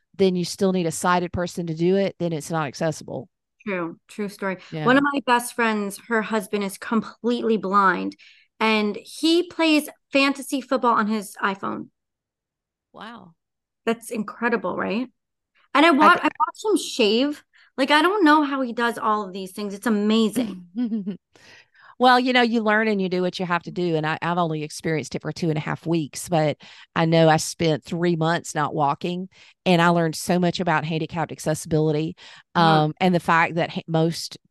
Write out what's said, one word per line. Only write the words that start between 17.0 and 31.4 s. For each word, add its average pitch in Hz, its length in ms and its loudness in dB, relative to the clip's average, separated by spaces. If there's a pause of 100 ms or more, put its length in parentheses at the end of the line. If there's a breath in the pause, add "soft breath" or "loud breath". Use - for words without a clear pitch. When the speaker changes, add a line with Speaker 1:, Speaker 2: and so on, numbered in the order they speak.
Speaker 2:
Like, 285 140 0
I 302 100 6
don't 381 220 2
know 302 180 6
how 277 200 -2
he 233 120 -4
does 233 240 -2
all 208 260 -2
of 185 100 -12
these 190 180 -10
things. 202 240 -8
It's 202 100 -10
amazing. 214 800 0 (100)
Speaker 1:
<laughs> 208 520 -6 (720 soft breath)
Well, 247 200 6
you 254 120 0
know, 247 120 6
you 233 180 2
learn 214 260 2
and 202 140 0
you 185 80 -2
do 180 140 0
what 180 160 -2
you 185 80 -2
have 170 160 -2
to 165 80 -12
do. 175 240 0
And 156 100 0
I, 156 160 -2
I've 175 160 -2
only 160 240 0
experienced 151 540 -6
it - 80 -6
for 156 80 -6
two 165 180 -2
and 156 80 0
a 156 40 -4
half 160 260 -8
weeks, 165 420 -4
but 156 280 0 (380 loud breath)
I 165 100 2
know 165 220 6
I 156 100 6
spent 160 460 -2
three 175 320 -2
months 160 380 -2
not 147 220 -2
walking, 175 540 -4 (360 soft breath)
and 175 160 6
I 170 80 6
learned 170 260 2
so - 220 -2
much 175 220 0
about 156 260 0
handicapped 160 460 -4
accessibility, 156 840 -2 (400 loud breath)